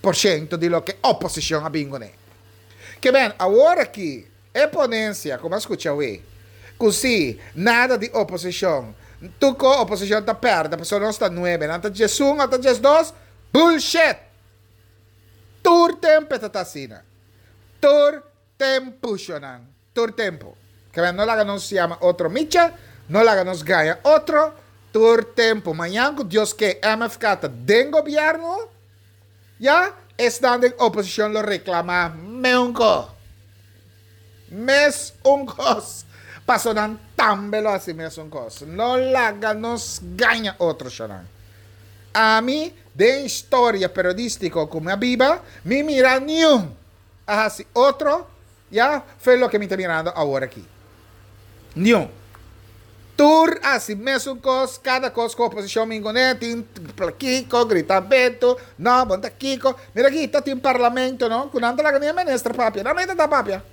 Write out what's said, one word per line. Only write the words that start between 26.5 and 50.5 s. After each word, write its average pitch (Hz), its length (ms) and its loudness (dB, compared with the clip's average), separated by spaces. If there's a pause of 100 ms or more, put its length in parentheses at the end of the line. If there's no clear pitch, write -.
que 202 280 -2
M 220 220 0
F - 140 -8
K 208 180 0
tá 147 120 -8
de 131 420 2
governo, 320 760 -2 (920)
ya, 339 340 2 (240)
estando 240 500 2
en 247 120 2
oposición 214 540 -2
lo 214 100 -2
reclama, 175 680 -2
meunco. 233 1000 0 (1400)
Mes 277 640 0 (120)
uncos. 269 840 0 (400)
Pasó 233 260 0
tan, 214 260 -4 (180)
tan 202 340 0
veloz 214 240 -2
así, 185 180 -8
mes 160 240 -12
uncos. 151 460 -14
No 208 340 -4
la 254 360 0
ga-, 214 220 -4
nos 226 460 -8 (160)
gana 226 420 0
otro, 156 300 -4
xonan. 101 380 -14 (880)
A 220 260 4
mí, 302 320 -4 (220)
de 247 280 2
historia 226 680 0
periodístico 180 760 -4
como 160 200 -8
a 196 80 -2
viva, 247 460 0 (220)
mi 262 180 -2
mira 262 380 4
ni 311 240 0
un. 208 360 4 (460)
Así, 214 460 -2
otro, 285 540 2 (440)
ya, 262 340 0 (140)
fue 247 180 4
lo 247 120 2
que 208 100 0
me 208 60 -2
está 190 120 -4
mirando 170 380 -4
ahora 139 320 -2
aquí. 104 180 -16 (1120)